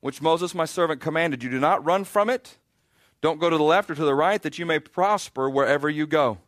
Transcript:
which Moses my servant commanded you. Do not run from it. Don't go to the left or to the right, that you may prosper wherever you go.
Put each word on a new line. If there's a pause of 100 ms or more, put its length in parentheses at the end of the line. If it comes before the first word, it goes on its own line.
which
Moses
my
servant
commanded
you.
Do
not
run
from
it. (600)
Don't
go
to
the
left
or
to
the
right,
that
you
may
prosper
wherever
you
go. (100)